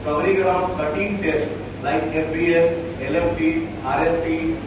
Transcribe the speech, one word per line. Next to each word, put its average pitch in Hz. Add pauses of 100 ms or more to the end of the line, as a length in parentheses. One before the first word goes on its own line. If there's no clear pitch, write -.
covering 175
around 180
thirteen 190
tests 151 (260)
like 160
F 160
B 170
S, 165 (340)
L -
F -
T, 160 (160)
R -
F 165
T 165 (380)